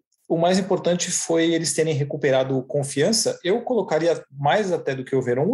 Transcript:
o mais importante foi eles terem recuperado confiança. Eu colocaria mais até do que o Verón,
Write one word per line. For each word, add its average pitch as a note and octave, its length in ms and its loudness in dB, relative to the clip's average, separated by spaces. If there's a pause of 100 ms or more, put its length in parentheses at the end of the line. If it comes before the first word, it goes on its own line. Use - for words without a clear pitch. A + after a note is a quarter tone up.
(260)
o E3+ 120 0
mais F#3 220 4
importante F3+ 500 0
foi E3 420 0
eles E3 220 0
terem D#3+ 180 0
recuperado C3+ 680 0
confiança. D#3 800 0
Eu G#3+ 200 0
colocaria E3 680 0
mais E3 400 0
até C#3+ 240 -2
do C3 100 -8
que - 120 -6
o B2+ 40 2
Verón, B2 340 0